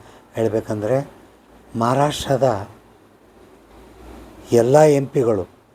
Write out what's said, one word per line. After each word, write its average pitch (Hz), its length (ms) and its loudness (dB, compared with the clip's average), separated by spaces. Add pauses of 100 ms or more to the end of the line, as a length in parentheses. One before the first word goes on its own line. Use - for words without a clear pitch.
(340)
ಹೇಳಬೇಕಂದ್ರೆ, 110 760 -4 (680)
ಮಹಾರಾಷ್ಟ್ರದ 127 880 -2 (1800)
ಎಲ್ಲ 120 260 4
ಎಂ 147 280 4
ಪಿಗಳು, 113 420 -2 (260)